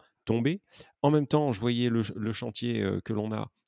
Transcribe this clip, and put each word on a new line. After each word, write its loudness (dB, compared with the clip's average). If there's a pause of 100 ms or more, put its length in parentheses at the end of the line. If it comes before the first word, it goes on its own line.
(240)
tombait. 0 (420)
En 6
même 4
temps, 2
je -4
voyais 0
le 2
ch-, -6
le -4
chantier, -4
euh, 0
que -6
l'on -2
a -6 (180)